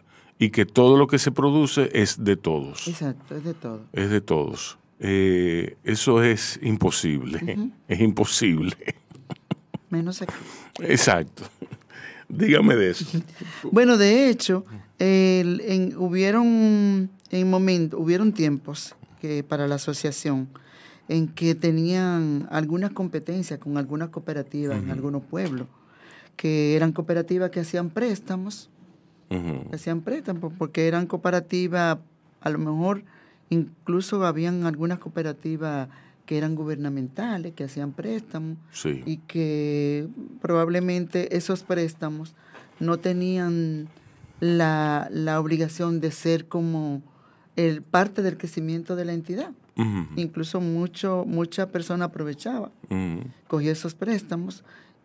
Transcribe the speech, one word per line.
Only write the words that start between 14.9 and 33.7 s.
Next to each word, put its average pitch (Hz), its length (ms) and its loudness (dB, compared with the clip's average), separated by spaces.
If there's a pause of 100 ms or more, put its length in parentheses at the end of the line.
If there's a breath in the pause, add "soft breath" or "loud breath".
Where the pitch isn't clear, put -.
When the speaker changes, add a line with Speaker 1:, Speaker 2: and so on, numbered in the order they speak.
Speaker 2:
el, 185 680 4
en, 185 300 0
hubieron, 202 1120 4 (200)
en 185 200 2
momento, 185 480 2
hubieron 180 340 4
tiempos 147 640 -2 (260)
que 151 220 -4
para 143 240 -2
la 143 80 0
asociación 139 720 -2 (600 loud breath)
en 160 200 2
que 165 280 0
tenían 165 920 0
alguna 160 400 -2
competencia 170 680 -6
con 143 180 -6
algunas 147 340 -4
cooperativas 147 680 -6
en 98 60 -4
Speaker 1:
Ujú. - 80 -6
Speaker 2:
algunos 139 320 -4
pueblos, 147 420 -6 (680 soft breath)
que 151 400 2
eran 160 160 2
cooperativas 170 580 -2
que 175 100 -4
hacían 175 300 -4
préstamos 202 800 -6 (600)
Speaker 1:
Ujú. 87 420 -4
Speaker 2:
Hacían 165 300 -6
préstamos 180 560 -6
porque 165 300 0
eran 170 180 0
cooperativas, 175 920 0 (420)
a 156 100 -4
lo 151 80 -2
mejor 170 460 -2 (440 soft breath)
incluso 180 760 -2